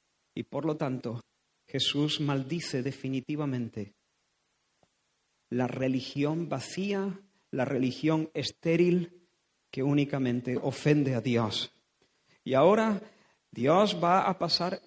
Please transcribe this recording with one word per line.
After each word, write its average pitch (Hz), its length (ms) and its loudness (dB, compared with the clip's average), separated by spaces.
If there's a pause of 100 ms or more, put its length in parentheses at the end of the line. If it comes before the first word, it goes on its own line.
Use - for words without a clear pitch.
(340)
Y - 80 -6
por 143 220 -8
lo 156 120 -2
tanto, 127 440 -4 (460)
Jesús 147 540 -2
maldice 139 640 -2
definitivamente 131 1120 -6 (1500)
la 123 180 -2
religión 143 800 -2
vacía, 196 720 -4 (300)
la 131 140 -2
religión 147 720 0
estéril 170 840 0 (500)
que 135 120 -6
únicamente 131 720 0
ofende 139 580 2
a 117 60 0
Dios. 117 520 0 (680)
Y 131 120 -2
ahora 208 460 4 (500)
Dios 170 520 2
va 175 200 6
a 185 160 0
pasar 175 480 -2